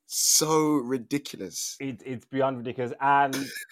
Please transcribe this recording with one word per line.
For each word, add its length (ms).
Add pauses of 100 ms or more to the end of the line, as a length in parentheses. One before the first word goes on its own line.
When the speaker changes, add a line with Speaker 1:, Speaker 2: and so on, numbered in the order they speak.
Speaker 1:
so 680
ridiculous. 1040
Speaker 2:
It, 260
it's 200
beyond 320
ridiculous. 440
And, 340 (360)